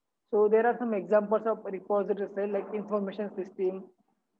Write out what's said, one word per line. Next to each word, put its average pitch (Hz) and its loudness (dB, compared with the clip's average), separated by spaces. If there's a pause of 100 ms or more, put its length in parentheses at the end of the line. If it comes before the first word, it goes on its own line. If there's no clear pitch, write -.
(320)
So 214 6
there 226 6
are 233 4
some 233 -2
examples 208 2
of 220 0
repository 196 -2
style 202 -4
like 196 -2
information 202 -4
system, 190 -4 (560)